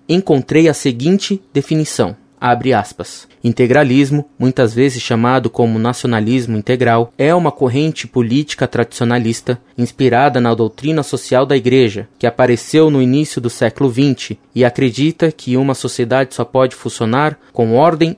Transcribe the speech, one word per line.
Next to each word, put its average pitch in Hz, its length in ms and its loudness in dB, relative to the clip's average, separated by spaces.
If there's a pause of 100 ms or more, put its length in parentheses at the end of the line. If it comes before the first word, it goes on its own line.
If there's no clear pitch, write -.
encontrei 160 580 2
a 151 60 4
seguinte 160 680 -2 (140)
definição. 143 680 -2 (240)
Abre 123 300 2
aspas. - 540 -6 (160)
Integralismo, 135 840 2 (100)
muitas 127 360 0
vezes 123 260 0
chamado 120 480 0
como 113 300 0
nacionalismo 117 800 -2
integral, 117 580 0
é 151 200 2
uma 165 160 0
corrente 143 560 -2
política 127 600 -2
tradicionalista 120 960 -2 (160)
inspirada 123 640 0
na 117 140 2
doutrina 135 480 -2
social 131 420 -2
da 139 100 0
Igreja, 120 520 0 (100)
que - 80 -4
apareceu 127 640 2
no 143 100 2
início 131 400 0
do 120 80 -4
século 123 440 -2
vinte 127 480 -2 (160)
e 123 100 2
acredita 139 680 0
que - 240 -6
uma 135 200 0
sociedade 127 580 -4
só 120 100 -4
pode 131 320 -2
funcionar 127 600 -4 (160)
com 113 220 0
ordem 160 420 2